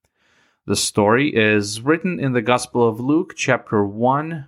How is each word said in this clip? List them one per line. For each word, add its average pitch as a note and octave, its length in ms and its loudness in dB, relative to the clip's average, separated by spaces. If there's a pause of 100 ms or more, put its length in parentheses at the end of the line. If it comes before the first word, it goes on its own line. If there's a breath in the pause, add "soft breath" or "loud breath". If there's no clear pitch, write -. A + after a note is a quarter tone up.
(680)
The G2+ 100 0
story A2 580 2
is G#2+ 460 0
written E3 400 -2
in C3+ 140 -2
the A#2+ 60 0
Gospel B2 460 0
of A2+ 140 -2
Luke, D#3 340 -2
chapter A2+ 500 0
one, C#3 640 -2